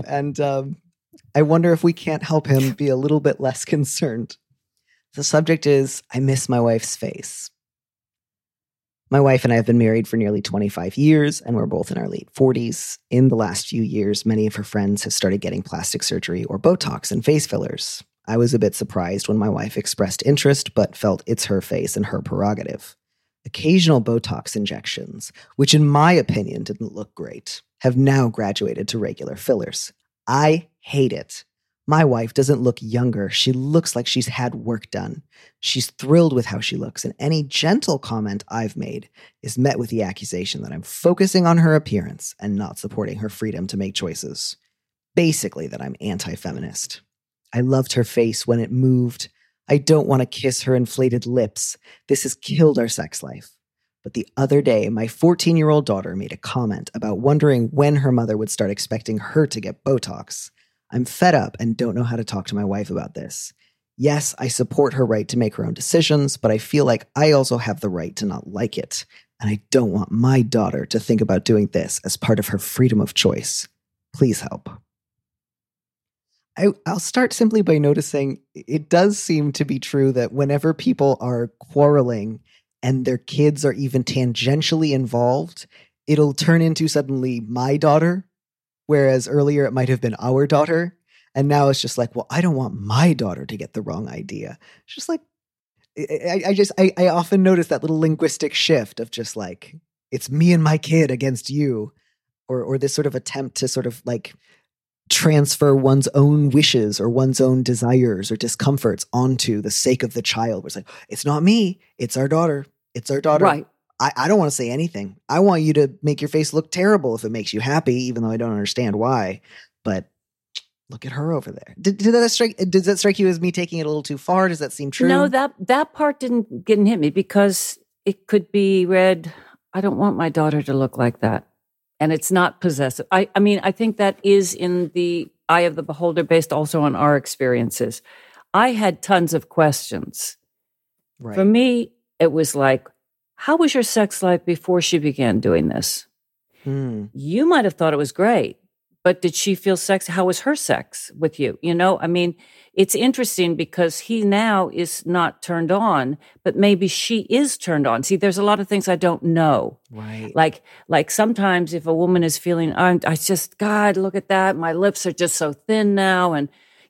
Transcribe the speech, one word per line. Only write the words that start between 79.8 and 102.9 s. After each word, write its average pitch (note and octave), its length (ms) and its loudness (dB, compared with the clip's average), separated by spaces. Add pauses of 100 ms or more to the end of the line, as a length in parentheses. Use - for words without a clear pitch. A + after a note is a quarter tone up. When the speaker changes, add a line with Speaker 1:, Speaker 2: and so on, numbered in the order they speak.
Speaker 1:
that A#2+ 200 -2
whenever C#3+ 420 0
people C#3+ 440 2
are A#2+ 400 -4
quarreling B2+ 800 2 (420)
and B2+ 240 0
their C3 100 0
kids D3 480 0
are C#3 80 2
even B2+ 320 -2
tangentially C#3+ 880 0
involved, B2+ 720 -2 (400)
it'll D3 280 4
turn E3 260 4
into D#3+ 280 0
suddenly C3 520 -2
my B2 380 -2
daughter, D#3+ 480 2 (600)
whereas C3+ 420 2
earlier C#3+ 360 2
it A#2+ 80 -2
might B2+ 160 0
have C3 140 0
been A#2 160 -2
our C3 280 0
daughter. D#3+ 480 0 (400)
And C#3 140 0
now C#3+ 220 4
it's C#3 100 0
just - 160 -6
like, A#2+ 180 -4
"Well, A#2 140 -6
I D3+ 140 -2
don't F3 120 2
want B2 240 -6
my A#2+ 360 2
daughter F2+ 320 -6
to G#2+ 100 -12
get - 160 -12
the - 80 -8
wrong F#2+ 260 -8
idea." - 520 -12 (260)
It's - 100 -20
just - 140 -14
like, D#4+ 140 -4 (720)
I, D3+ 60 -8 (100)
I, E3+ 360 -2
I G3+ 40 2
just, G3+ 240 2
I, F#3+ 220 4
I F3+ 100 4
often F3 340 2
notice F#3 260 4
that C#3+ 140 -2
little D#3+ 160 -2
linguistic D#3 540 0
shift - 480 0
of A2+ 100 -10
just - 280 -10
like, F2+ 380 -12 (340)
"It's B2+ 200 -8
me D#3+ 220 4
and E3 100 4
my D#3 140 2
kid D#3 340 2
against B2+ 380 -4
you," C3 460 -2 (520)
or, B2+ 160 -4
or C3 140 -4
this C3+ 180 -2